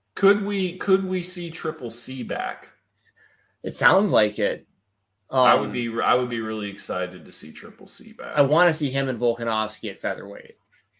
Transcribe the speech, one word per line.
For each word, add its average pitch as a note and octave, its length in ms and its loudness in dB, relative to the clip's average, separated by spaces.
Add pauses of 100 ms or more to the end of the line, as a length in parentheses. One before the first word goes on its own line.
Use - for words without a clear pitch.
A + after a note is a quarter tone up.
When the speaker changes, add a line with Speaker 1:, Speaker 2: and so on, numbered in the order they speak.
(140)
Speaker 1:
Could G3+ 300 4
we, F#3+ 340 -2
could F#3+ 260 4
we F#3 180 -2
see E3+ 280 -8
Triple D#3 400 -8
C C3 320 -10
back? - 460 -6 (920)
Speaker 2:
It - 140 -6
sounds F3 340 6
like A2 280 4
it. F#2 280 -2 (640)
Speaker 1:
I B2+ 240 6
would C#3 140 0
Speaker 2:
Um, - 40 -8
Speaker 1:
be, A#2 300 -4
I G2+ 120 4
would B2+ 140 0
be A#2 120 -4
really A2 280 -4
excited F2+ 560 -6
to F2 80 -18
see D#2 200 -14
Triple - 340 -18
C - 260 -18
back. A#2+ 240 -8
Speaker 2:
I D3 60 6
wanna D#3 320 4
see C#3+ 160 -2
him C3+ 180 -2
and B2 100 -2
Volkanovski A2+ 720 -2
at F#2+ 100 -12
featherweight. G2 560 -8 (440)